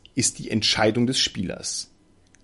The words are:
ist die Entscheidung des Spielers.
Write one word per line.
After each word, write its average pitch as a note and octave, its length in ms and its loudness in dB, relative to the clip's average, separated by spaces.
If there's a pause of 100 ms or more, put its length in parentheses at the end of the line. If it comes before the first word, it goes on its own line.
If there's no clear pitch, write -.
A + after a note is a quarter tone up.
(160)
ist - 240 0
die - 100 -10
Entscheidung A2 580 2
des C3 120 0
Spielers. - 680 -4 (540)